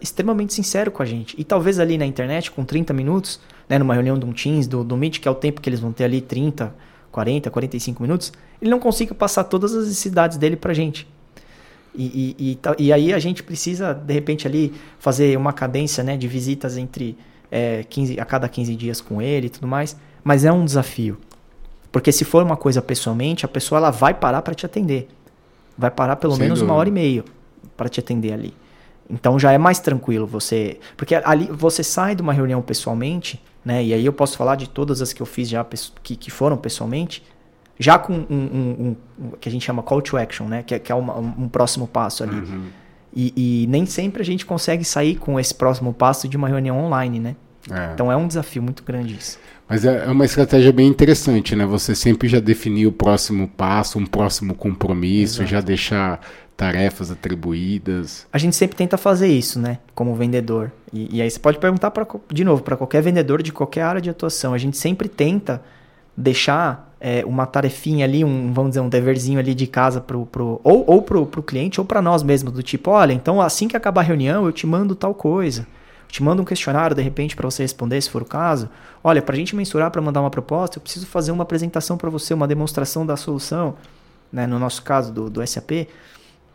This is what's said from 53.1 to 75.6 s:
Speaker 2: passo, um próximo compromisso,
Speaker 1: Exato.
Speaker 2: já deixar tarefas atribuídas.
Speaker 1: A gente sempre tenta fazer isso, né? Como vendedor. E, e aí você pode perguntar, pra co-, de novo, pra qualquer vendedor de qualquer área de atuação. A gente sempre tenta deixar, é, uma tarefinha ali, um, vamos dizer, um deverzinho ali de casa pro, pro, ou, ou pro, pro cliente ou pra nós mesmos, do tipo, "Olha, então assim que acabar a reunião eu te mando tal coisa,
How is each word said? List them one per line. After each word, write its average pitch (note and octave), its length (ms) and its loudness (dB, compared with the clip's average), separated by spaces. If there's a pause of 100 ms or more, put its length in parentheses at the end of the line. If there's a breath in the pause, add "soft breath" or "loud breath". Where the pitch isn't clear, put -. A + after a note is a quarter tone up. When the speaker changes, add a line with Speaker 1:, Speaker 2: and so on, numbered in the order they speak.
Speaker 2:
passo, G2+ 520 -2
um G2 60 -2
próximo G2+ 480 0
compromisso, G2 880 0
Speaker 1:
Exato. F#2+ 80 -2
Speaker 2:
já G2+ 100 0
deixar F#2+ 600 -2 (360 loud breath)
tarefas F#2 540 0
atribuídas. F2+ 1200 -4
Speaker 1:
A C#3+ 60 0
gente E3+ 180 2
sempre F#3+ 200 2
tenta F3+ 220 0
fazer F#3+ 300 4
isso, B2+ 320 2
né? A#2+ 180 -4 (160)
Como A#2+ 200 -2
vendedor. A#2 560 0 (220)
E, A2 260 -6
e A#2 40 2
aí A2+ 80 0
você - 80 -6
pode D3 200 4
perguntar, F#3 320 2
pra G#3+ 140 -4
co-, G#3 160 -12 (120)
de D#3 120 0
novo, D3 180 4
pra C3 140 -4
qualquer C3+ 260 0
vendedor D#3 400 2
de D#3+ 100 -8
qualquer D3+ 300 -4
área F3 180 0
de F3 100 -4
atuação. D3+ 420 -4
A B2 60 0
gente C3+ 180 -2
sempre F#3+ 320 -2
tenta D3+ 540 0 (580 soft breath)
deixar, C#3 800 0
é, A#2+ 240 -2
uma B2+ 220 0
tarefinha C#3 580 0
ali, C#3 200 2
um, C3 280 0
vamos C3 200 0
dizer, C3 80 0
um B2+ 80 0
deverzinho B2+ 500 2
ali C3 160 0
de B2+ 120 -2
casa B2+ 340 2
pro, B2 260 -6
pro, A#2+ 360 -4
ou, G3+ 240 8
ou F#3 160 8
pro, F#3+ 240 2
pro D3+ 160 -8
cliente D#3 380 -4
ou F#3+ 60 -2
pra G3+ 160 2
nós E3+ 200 4
mesmos, C#3 300 2
do B2+ 100 -6
tipo, - 280 -2
"Olha, F#3+ 220 6
então E3 280 2
assim F3+ 260 2
que A#3 100 -2
acabar F#3+ 260 2
a - 20 2
reunião D#3+ 420 2
eu D#3+ 60 0
te - 140 -6
mando F#3+ 280 0
tal G3 200 -2
coisa, D#3 480 -2